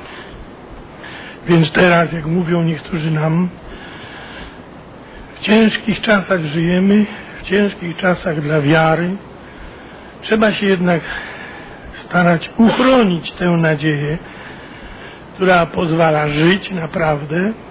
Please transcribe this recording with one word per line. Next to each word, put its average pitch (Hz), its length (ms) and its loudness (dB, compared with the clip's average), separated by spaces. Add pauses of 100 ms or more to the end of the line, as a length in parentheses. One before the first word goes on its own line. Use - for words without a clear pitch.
(1500)
Więc 165 240 6
teraz, 170 400 4
jak 160 140 -6
mówią 170 380 0
niektórzy 160 480 -2
nam, 160 380 0 (1900)
w - 40 -18
ciężkich 214 600 2
czasach 190 440 0
żyjemy, 180 600 2 (360)
w - 40 -14
ciężkich 185 520 -2
czasach 175 440 0
dla 151 200 0
wiary, 160 560 2 (1040)
trzeba 220 300 2
się 202 160 -2
jednak 175 340 2 (920)
starać 170 640 0
uchronić 226 760 4
tę 180 180 -2
nadzieję, 156 680 0 (1160)
która 180 300 4
pozwala 160 640 2
żyć 170 420 2
naprawdę. 160 800 -2 (200)